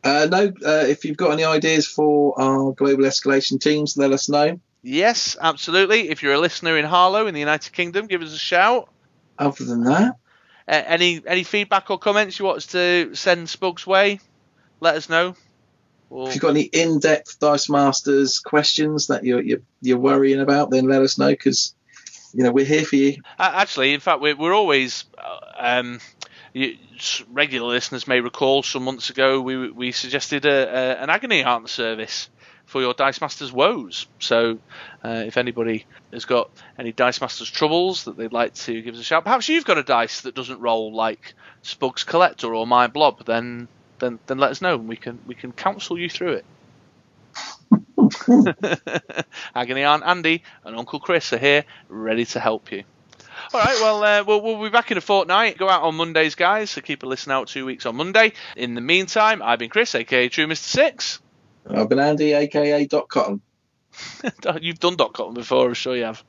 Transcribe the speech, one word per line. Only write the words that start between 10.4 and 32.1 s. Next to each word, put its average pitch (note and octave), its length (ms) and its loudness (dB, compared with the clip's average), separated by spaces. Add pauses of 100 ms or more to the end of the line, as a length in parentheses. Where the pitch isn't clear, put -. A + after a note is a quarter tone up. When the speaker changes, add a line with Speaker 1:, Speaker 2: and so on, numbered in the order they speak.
Speaker 2:
Uh, D3+ 200 0
any, E3+ 400 2
any F3+ 160 0
feedback G3+ 480 -2
or F#3 80 -2
comments G#3 400 0
you G3 60 -2
want F#3 120 0
us - 100 -10
to F3 460 0
send F3 340 0
Spugs' - 380 -6
way, G3 340 2 (600)
let D#3+ 160 2
us D#3+ 120 -8
know. F3 280 0 (720)
Or C3 180 -10
Speaker 1:
if C3 80 -6
you've C#3 60 -2
got D#3+ 80 2
any D3 140 4
in-depth D#3 760 0
Dice D3 300 2
Masters C#3 680 2
questions D3+ 680 0
that - 160 -2
you're, B2 180 2
you're, C#3+ 200 -2 (200)
you're B2+ 160 2
worrying C3+ 440 4
about, C#3+ 280 2
then C3 200 4
let C3+ 120 6
us - 160 2
know, C#3 180 4
'cause, - 380 0 (600)
you B2+ 100 2
know, A#2+ 80 4
we're C#3 140 4
here D3+ 180 2
for D3 140 0
you. C#3 240 2 (180)
Speaker 2:
Uh, F3+ 140 2
actually, C#3+ 400 2
in C#3+ 80 -4
fact, D#3 180 0
we're, D3 160 0
we're D#3+ 180 0
always, C#3 520 0 (120)
uh, - 220 -12 (180)
um, B2 420 -2 (520)
you, C3 240 -6 (220)
s-, - 340 -6
regular B2+ 380 -2
listeners B2 400 -4
may B2+ 100 4
recall C3+ 420 0
some C3 220 -6
months B2+ 260 -6
ago C3+ 300 2
we, C3 320 -6
we B2 220 -8
suggested C3+ 520 -6
a, D3 40 4 (500)
a, - 40 -10
an C#3+ 60 -6
Agony G3 360 0
Aunt A#2 240 -2
service A2+ 580 -6 (380)